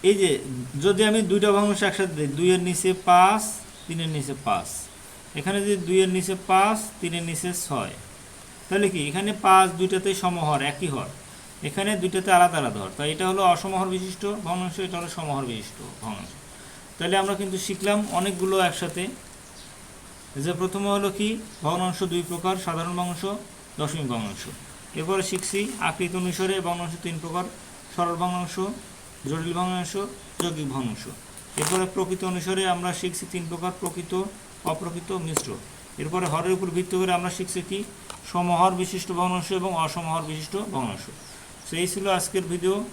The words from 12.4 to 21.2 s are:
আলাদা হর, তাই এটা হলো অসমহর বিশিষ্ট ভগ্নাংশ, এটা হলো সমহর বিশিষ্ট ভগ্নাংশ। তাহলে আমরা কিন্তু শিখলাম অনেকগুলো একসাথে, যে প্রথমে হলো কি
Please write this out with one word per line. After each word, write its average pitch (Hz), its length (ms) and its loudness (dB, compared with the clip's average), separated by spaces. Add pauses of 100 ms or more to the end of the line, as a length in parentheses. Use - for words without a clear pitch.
আলাদা 110 220 0
হর, 92 140 -6
তাই 147 180 0
এটা 175 160 -2
হলো 196 120 2 (100)
অসমহর 185 420 0
বিশিষ্ট 185 280 -4 (240)
ভগ্নাংশ, 180 300 -2 (100)
এটা 180 120 -6
হলো 170 200 -6
সমহর 143 320 -2
বিশিষ্ট 107 280 -8 (240)
ভগ্নাংশ। 101 300 -8 (640)
তাহলে 180 260 0
আমরা 196 180 2
কিন্তু 190 160 -2 (100)
শিখলাম 202 320 2 (200)
অনেকগুলো 190 380 2 (120)
একসাথে, 175 340 -2 (1400)
যে 175 160 0
প্রথমে 196 360 0
হলো 202 120 2 (100)
কি 208 100 2 (360)